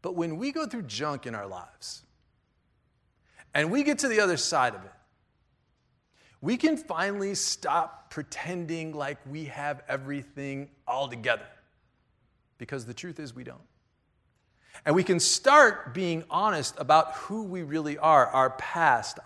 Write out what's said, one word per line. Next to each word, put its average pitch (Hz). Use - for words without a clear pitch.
But 185
when 165
we 269
go 311
through 226
junk 135
in 113
our 101
lives, -
and 156
we 277
get 294
to 277
the 220
other 180
side 127
of 92
it, -
we 220
can 311
finally 196
stop -
pretending 160
like 143
we 156
have 143
everything 139
all 131
together, 117
because 120
the 117
truth 165
is 127
we 127
don't. 127
And 156
we 185
can 175
start 262
being 165
honest 180
about 151
who 220
we 180
really 151
are, 147
our 131
past, 135